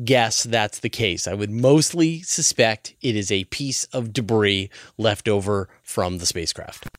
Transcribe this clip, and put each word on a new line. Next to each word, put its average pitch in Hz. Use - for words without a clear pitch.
guess 117
that's 113
the 120
case. 92
I 90
would 104
mostly 156
suspect -
it 120
is 104
a 95
piece -
of 117
debris 101
left 107
over 101
from 90
the 85
spacecraft. -